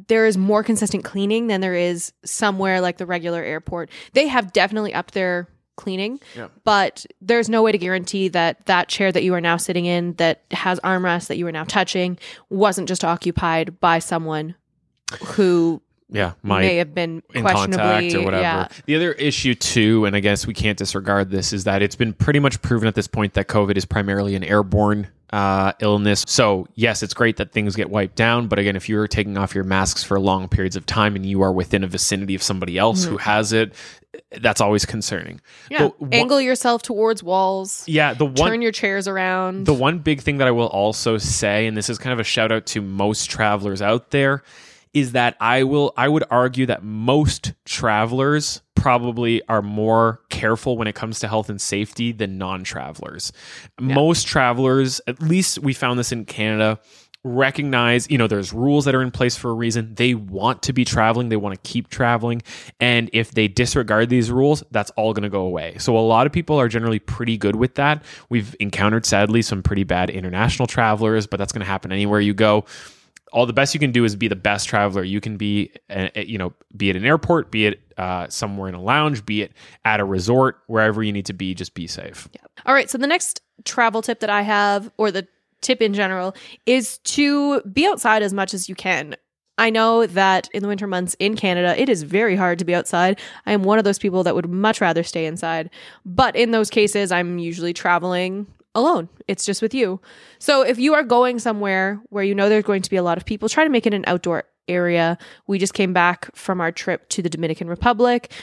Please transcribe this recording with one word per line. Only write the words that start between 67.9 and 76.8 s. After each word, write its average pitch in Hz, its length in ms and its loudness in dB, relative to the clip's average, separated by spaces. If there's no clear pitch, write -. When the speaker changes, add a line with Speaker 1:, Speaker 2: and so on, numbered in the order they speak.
Speaker 2:
We've 117 320 -2
encountered, 104 460 0
sadly, 107 360 4
some 95 200 -4
pretty 98 220 0
bad 90 260 0
international 95 580 -2
travelers, 110 580 2
but 98 120 -4
that's 98 140 -4
gonna 104 120 -8
happen 95 280 -6
anywhere 104 280 2
you 104 140 2
go. 107 320 4
All 120 140 2
the 117 80 -2
best 135 200 0
you 147 60 -4
can 139 100 2
do 120 140 2
is 104 100 0
be 104 140 -2
the 98 80 -4
best 101 320 -2
traveler 101 340 0
you 95 180 -4
can 107 160 -8
be, 104 360 -2
uh, 95 260 -4
uh, 107 40 -4
you 101 180 -8
know, 90 140 -6
be 98 140 0